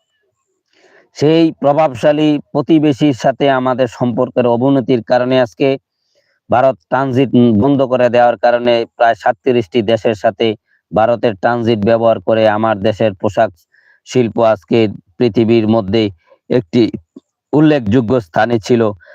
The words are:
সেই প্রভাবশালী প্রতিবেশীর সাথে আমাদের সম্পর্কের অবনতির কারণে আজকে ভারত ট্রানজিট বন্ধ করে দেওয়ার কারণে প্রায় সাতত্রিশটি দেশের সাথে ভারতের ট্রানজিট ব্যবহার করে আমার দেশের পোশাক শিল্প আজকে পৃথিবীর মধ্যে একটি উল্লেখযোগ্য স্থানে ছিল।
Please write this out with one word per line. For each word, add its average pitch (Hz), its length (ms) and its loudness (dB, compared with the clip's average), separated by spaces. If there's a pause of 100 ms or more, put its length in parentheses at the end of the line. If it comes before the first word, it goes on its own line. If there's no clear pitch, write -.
(1120)
সেই 160 380 2
প্রভাবশালী 147 880 0 (120)
প্রতিবেশীর 147 640 0
সাথে 139 360 -2
আমাদের 127 380 0
সম্পর্কের 123 600 -4
অবনতির 127 560 0
কারণে 127 380 -2
আজকে 135 360 -2 (720)
ভারত 127 240 2 (140)
ট্রানজিট 131 400 -2 (320)
বন্ধ 135 200 0
করে 123 280 0
দেওয়ার 120 280 2
কারণে 120 480 0 (100)
প্রায় 117 200 2
সাতত্রিশটি 120 680 -2
দেশের 113 340 -2
সাথে 110 400 -2 (400)
ভারতের 113 380 0
ট্রানজিট 117 520 -2
ব্যবহার 113 340 2
করে 110 300 0
আমার 107 300 -2
দেশের 104 340 -2
পোশাক 107 360 -2 (560)
শিল্প 117 340 -2
আজকে 113 480 0 (300)
পৃথিবীর 117 500 0
মধ্যে 110 420 0 (400)
একটি 123 420 0 (640)
উল্লেখযোগ্য 131 680 0
স্থানে 113 380 -2
ছিল। 113 320 0 (240)